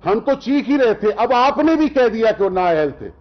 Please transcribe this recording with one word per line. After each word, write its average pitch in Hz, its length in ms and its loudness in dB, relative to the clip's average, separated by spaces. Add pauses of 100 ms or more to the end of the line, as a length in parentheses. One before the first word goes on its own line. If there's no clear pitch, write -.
हम 214 100 0
तो 269 160 0
चीख 269 300 -2
ही 277 120 0
रहे 269 160 2
थे, 214 180 -2
अब 226 220 0
आपने 285 420 2
भी 302 140 0
कह 254 180 2
दिया 220 240 0
कि 202 120 -2
वो 196 60 0
नाअहल 170 420 0
थे। 101 180 -16 (120)